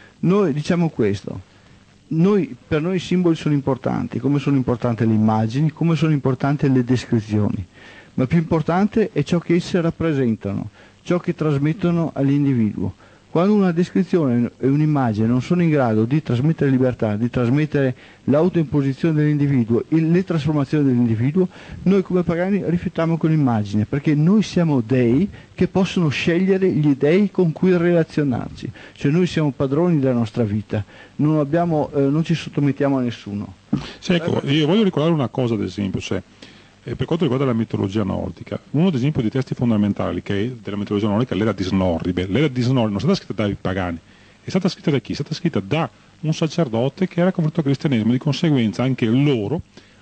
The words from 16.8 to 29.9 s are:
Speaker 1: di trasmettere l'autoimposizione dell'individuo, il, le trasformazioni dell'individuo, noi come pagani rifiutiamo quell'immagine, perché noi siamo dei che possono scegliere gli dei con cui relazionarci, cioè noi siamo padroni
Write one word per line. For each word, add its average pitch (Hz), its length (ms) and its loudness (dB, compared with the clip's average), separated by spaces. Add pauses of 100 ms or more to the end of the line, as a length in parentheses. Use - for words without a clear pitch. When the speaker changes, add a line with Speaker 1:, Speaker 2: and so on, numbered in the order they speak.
Speaker 1:
di 117 120 -2
trasmettere 135 640 0 (340)
l'autoimposizione 147 840 0
dell'individuo, 143 760 2
il, 160 240 2
le 180 100 4
trasformazioni 151 640 0
dell'individuo, 123 640 2 (340)
noi 190 200 2
come 180 200 0
pagani 175 420 -2
rifiutiamo 165 520 -2
quell'immagine, 117 720 0
perché 143 280 0
noi 175 300 4
siamo 160 360 0
dei 127 480 2 (240)
che - 140 0
possono 180 440 0
scegliere 185 600 0
gli 143 240 2
dei 170 380 2
con 180 180 2
cui 180 260 2
relazionarci, 160 920 0 (220)
cioè - 180 -2
noi 175 160 2
siamo 151 240 0
padroni 151 480 0